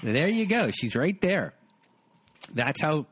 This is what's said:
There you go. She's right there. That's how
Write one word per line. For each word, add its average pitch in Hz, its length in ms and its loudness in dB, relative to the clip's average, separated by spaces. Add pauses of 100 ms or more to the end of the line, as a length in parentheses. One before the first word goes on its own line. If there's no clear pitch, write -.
There 123 240 2
you 220 200 0
go. 214 220 2
She's 107 280 -2
right 180 240 0
there. 180 320 0 (1000)
That's 123 280 0
how 151 300 0